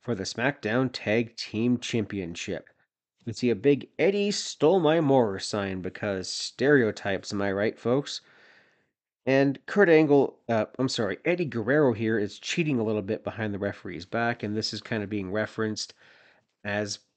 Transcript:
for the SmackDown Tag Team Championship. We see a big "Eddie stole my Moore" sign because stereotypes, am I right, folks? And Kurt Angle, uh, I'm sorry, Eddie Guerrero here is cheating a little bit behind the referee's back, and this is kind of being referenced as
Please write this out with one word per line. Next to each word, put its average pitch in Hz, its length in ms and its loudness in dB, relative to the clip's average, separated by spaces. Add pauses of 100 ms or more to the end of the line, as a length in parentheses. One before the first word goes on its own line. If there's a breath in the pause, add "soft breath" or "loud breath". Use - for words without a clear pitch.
for 120 140 -4
the 92 100 -6
SmackDown 123 640 -2
Tag 113 460 -2
Team 120 420 -2
Championship. 98 920 -6 (560)
We 110 80 -8
see 123 160 0
a 113 40 4
big 127 440 2
"Eddie 202 320 2
stole 185 500 2
my 160 220 4
Moore" 123 360 4
sign 95 440 -4
because 95 480 -6
stereotypes, 110 1040 0
am 101 80 -2
I 101 100 -2
right, 101 260 -2
folks? 131 440 -4 (1040 soft breath)
And 135 400 2
Kurt 196 240 4
Angle, 143 480 6 (100)
uh, 110 160 2 (140)
I'm 131 100 2
sorry, 107 380 -2
Eddie 175 180 0
Guerrero 127 480 2
here 110 260 0
is 101 200 -4
cheating 151 400 -2
a 113 60 0
little 107 180 0
bit 104 220 -4
behind 104 280 -4
the 98 60 -6
referee's 92 480 -8
back, 117 360 -2
and 107 140 -4
this 107 160 -4
is 107 80 -8
kind 110 220 -6
of 98 80 -8
being 98 200 -4
referenced 107 640 -4 (680 soft breath)
as 104 360 -4 (180)